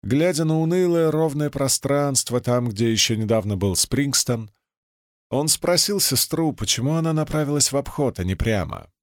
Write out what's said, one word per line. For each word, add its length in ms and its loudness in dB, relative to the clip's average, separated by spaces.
Глядя 420 2
на 160 2
унылое 520 2
ровное 380 0
пространство 920 0
там, 280 0
где 220 0
ещё 240 2
недавно 400 0
был 200 0
Спрингстон, 760 -2
он 180 -2
спросил 520 0
сестру, 520 0
почему 440 -2
она 180 0
направилась 580 0
в 60 0
обход, 420 -2
а 40 -2
не 120 0
прямо. 560 -4